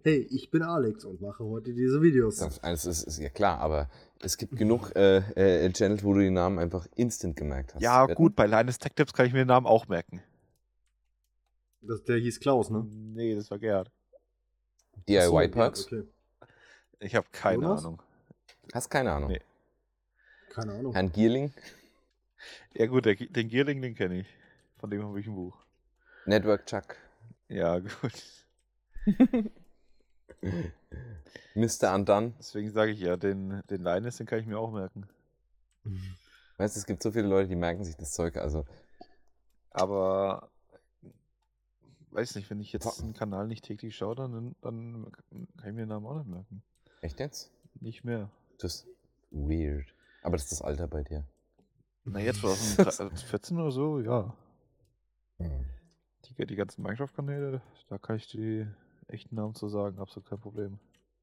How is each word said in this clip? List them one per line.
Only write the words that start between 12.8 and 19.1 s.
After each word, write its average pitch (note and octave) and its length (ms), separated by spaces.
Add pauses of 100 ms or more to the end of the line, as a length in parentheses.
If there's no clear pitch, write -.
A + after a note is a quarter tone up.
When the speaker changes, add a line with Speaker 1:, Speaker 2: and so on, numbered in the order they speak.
Speaker 3:
Nee, A2 460
das G#2 160
war G#2 80
Gerhard. G2+ 320 (1160)
Speaker 2:
D G2+ 80
I - 20
Y F2 200
Speaker 1:
Ach D#2 60
so, - 80
Speaker 2:
Parks? - 340
Speaker 1:
okay. A2 180 (960)
Speaker 3:
Ich G2 160
hab G2+ 180
keine G#2 300
Speaker 1:
Jonas? E3 220
Speaker 3:
Ahnung. E2 160 (720)
Speaker 2:
Hast B2 160
keine B2+ 220